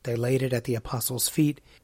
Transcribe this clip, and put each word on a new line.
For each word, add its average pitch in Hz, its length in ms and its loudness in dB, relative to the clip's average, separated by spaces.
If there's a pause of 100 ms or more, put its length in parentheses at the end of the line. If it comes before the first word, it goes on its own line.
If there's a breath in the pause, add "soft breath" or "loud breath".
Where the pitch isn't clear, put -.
They 120 120 -2
laid 123 280 2
it 127 100 0
at 117 120 -2
the 120 100 0
apostles' 120 540 -2
feet, 147 300 2 (240 soft breath)